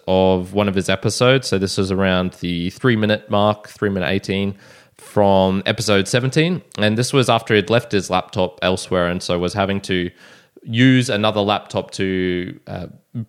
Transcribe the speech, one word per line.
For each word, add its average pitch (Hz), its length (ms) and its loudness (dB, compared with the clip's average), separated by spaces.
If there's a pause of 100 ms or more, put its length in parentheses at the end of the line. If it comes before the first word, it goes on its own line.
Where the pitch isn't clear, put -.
of 92 440 2
one 101 140 0
of 98 80 -2
his 95 140 -2
episodes. 123 580 2
So 98 120 0
this 95 200 -2
was 95 140 -2
around 92 480 0
the 87 300 -4
three 123 260 0
minute 107 340 -2
mark, 104 380 0
three 104 220 -4
minute 90 180 -2
eighteen 98 480 -4 (420)
from 98 640 2
episode 104 440 0
seventeen. 156 540 -2 (160)
And 107 200 0
this 123 140 -2
was 127 160 2
after 117 260 2
he'd 101 160 2
left 117 220 0
his 98 180 -2
laptop 92 520 -2
elsewhere. 92 440 0
And 90 160 -4
so 87 160 -2
was 87 160 -4
having 98 280 -2
to 90 280 -4 (560)
use 127 440 2
another 107 320 0
laptop 101 480 -2
to, 92 760 -4
uh, 92 200 -10 (420)